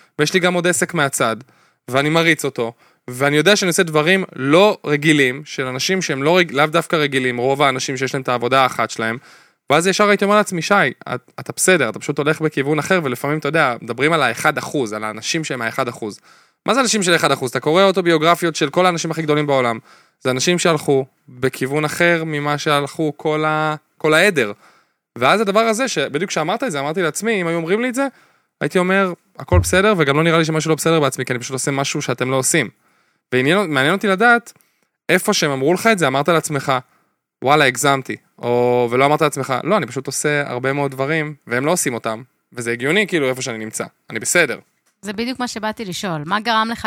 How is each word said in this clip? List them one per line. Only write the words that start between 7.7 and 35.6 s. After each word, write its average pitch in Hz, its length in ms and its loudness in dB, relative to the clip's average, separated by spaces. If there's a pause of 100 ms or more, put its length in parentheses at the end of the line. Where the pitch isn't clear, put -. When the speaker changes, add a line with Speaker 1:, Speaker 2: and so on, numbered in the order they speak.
Speaker 1:
שיש 131 180 -4
להם 135 80 -4
את 127 60 -10
העבודה 123 340 2
האחת 123 280 0
שלהם, 113 280 -4 (520)
ואז 165 160 2
ישר 202 220 2
הייתי 202 160 2
אומר 202 120 4
לעצמי, 196 260 0
"שי, 202 120 0 (400)
את, - 160 -12 (100)
אתה 143 160 -10
בסדר, 160 320 2
אתה 110 100 -8
פשוט 143 200 -6
הולך 143 220 0
בכיוון 151 380 -2
אחר", 180 260 0
ולפעמים, 139 340 -2
אתה 147 100 -4
יודע, 143 340 2
מדברים 120 300 -2
על 156 100 2
האחד 127 360 0
אחוז, 123 340 -4
על 107 120 -6
האנשים 110 400 -6
שהם 127 180 -8
האחד 113 260 -2
אחוז. 110 320 -8 (460)
מה 208 80 2
זה 262 60 2
אנשים 214 220 0
של 170 120 2
אחד 147 180 2
אחוז? 131 180 -4
אתה 127 100 -4
קורא 165 220 2
אוטוביוגרפיות 170 720 2
של 147 140 0
כל 180 160 2
האנשים 170 240 -2
הכי 160 120 -6
גדולים 147 240 0
בעולם. 127 320 0 (420)
זה 131 100 -2
אנשים 165 280 0
שהלכו 147 480 2 (220)
בכיוון 131 560 -4
אחר 170 420 0
ממה 147 320 -4
שהלכו 147 580 -2
כל 156 280 -2
ה-, 156 300 0 (240)
כל 156 160 2
העדר. 156 380 4 (640)
ואז 147 220 4
הדבר 196 200 2
הזה, 226 280 0
שבדיוק 151 420 -4
כשאמרת 175 320 -2
את 247 100 -2
זה, 143 80 -4
אמרתי 160 220 -2
לעצמי, 196 380 -2
אם 170 60 -2
היו 165 100 0
אומרים 170 240 0
לי 254 80 -2
את 233 60 -4
זה, 277 120 0 (540)
הייתי 156 180 -2
אומר, 185 340 2 (260)
"הכל 180 200 4
בסדר", 196 400 4
וגם 143 180 2
לא 156 60 4
נראה 165 160 4
לי 165 60 4
שמשהו 156 240 -2
לא 160 60 2
בסדר 165 260 2
בעצמי, 135 240 -2
כי 131 80 -4
אני 120 80 -4
פשוט 123 120 -12
עושה 131 180 -4
משהו 139 320 -2
שאתם 127 280 -4
לא 135 60 0
עושים. 127 320 0 (640)
ועניין, 156 380 2
מעניין 143 240 2
אותי 202 140 -2
לדעת, 233 440 2 (560)
איפה 185 240 2
שהם 160 180 0
אמרו 139 240 0